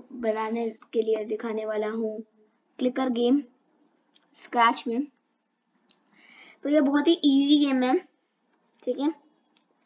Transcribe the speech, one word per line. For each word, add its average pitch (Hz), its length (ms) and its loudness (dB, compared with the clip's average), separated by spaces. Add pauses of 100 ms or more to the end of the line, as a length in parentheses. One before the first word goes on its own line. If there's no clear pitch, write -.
(120)
बनाने 226 560 -4 (240)
के 233 100 0
लिए 220 220 -2
दिखाने 220 420 -6
वाला 214 220 -4
हूँ 220 320 -6 (580)
क्लिकर 254 300 -2
game 240 320 2 (1000)
scratch 240 440 0
में। 254 200 -4 (1600)
तो 277 40 -4
ये 294 120 4
बहुत 285 280 2
ही 330 40 8
easy 277 520 4
game 262 180 2
है, 254 120 2 (880)
ठीक 247 160 -6
है। 277 100 -2 (760)